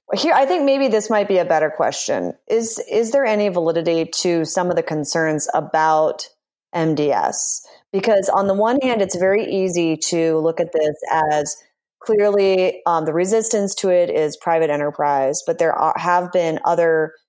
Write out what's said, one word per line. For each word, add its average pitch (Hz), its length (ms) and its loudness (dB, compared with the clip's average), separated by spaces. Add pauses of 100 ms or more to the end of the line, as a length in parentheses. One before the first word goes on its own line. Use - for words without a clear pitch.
(140)
Here, 285 200 0
I 262 120 4
think 339 200 0
maybe 277 240 2
this 214 200 0
might 208 180 0
be 190 100 2
a 175 80 2
better 156 240 2
question. 117 640 -4 (160)
Is, 226 300 -2 (100)
is 226 220 0
there 277 140 2
any 208 240 0
validity 165 560 0
to 165 400 -2
some 180 240 -2
of 175 60 -2
the 165 80 0
concerns 156 720 -2
about 156 720 0 (460)
M 160 220 0
D 147 160 0
S? - 540 -4 (260)
Because 196 380 0
on 196 180 0
the 196 60 0
one 226 280 0
hand, 247 200 0
it's 185 140 -2
very 190 300 2
easy 175 520 0 (100)
to 165 320 0
look 165 200 0
at 170 140 -4
this 151 220 0 (160)
as 151 440 0 (460)
clearly, 202 840 2
um, 165 180 2
the 156 100 -2
resistance 202 640 0
to 196 140 -2
it 175 200 4
is 151 280 -2
private 165 320 0
enterprise, 147 760 0
but 165 140 -2
there 165 140 2
are, - 240 0
have 175 340 0
been 165 320 0
other, 160 500 2 (160)